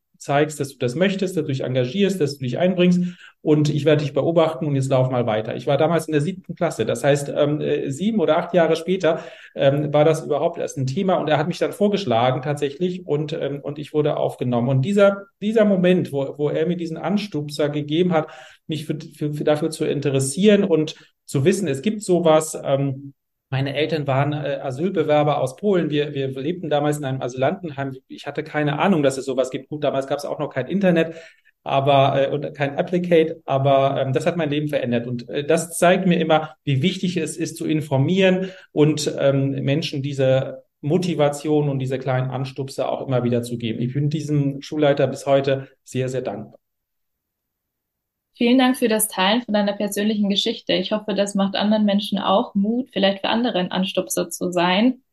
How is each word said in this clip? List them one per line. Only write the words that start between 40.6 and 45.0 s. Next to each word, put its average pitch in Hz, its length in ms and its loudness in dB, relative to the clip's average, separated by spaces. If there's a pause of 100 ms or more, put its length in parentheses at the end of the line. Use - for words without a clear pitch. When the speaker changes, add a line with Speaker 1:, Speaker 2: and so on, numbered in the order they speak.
Speaker 1:
Motivation 151 880 0
und 135 100 -2
diese 131 200 -4
kleinen 131 320 -2
Anstupser 135 600 -6
auch - 160 -4
immer 123 160 0
wieder 120 200 0
zu 117 160 -8
geben. 117 240 -4
Ich 127 100 -4
bin 147 160 0
diesem 143 540 -2
Schulleiter 143 460 2